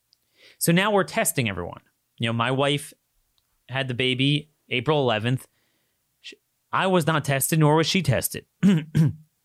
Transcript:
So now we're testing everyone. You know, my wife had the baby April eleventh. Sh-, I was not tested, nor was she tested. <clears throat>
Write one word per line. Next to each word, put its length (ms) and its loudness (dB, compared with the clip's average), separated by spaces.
So 140 -2
now 200 2
we're 120 2
testing 440 -4
everyone. 340 -8
You 100 -2
know, 60 -2
my 180 0
wife 420 -2
had 180 -6
the 60 -6
baby 560 0
April 300 0
eleventh. 480 0
Sh-, 120 -20
I 140 0
was 200 2
not 160 0
tested, 360 0
nor 160 6
was 120 2
she 140 0
tested. 440 -2
<clears throat> 520 2